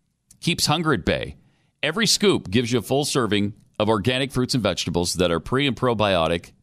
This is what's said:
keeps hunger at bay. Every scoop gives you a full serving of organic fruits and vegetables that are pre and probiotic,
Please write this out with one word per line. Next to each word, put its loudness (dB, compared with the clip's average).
keeps 0
hunger 2
at -2
bay. -2
Every 0
scoop 2
gives 0
you 2
a 0
full -2
serving 0
of 2
organic 0
fruits -2
and 0
vegetables -2
that 2
are 0
pre -2
and -2
probiotic, 0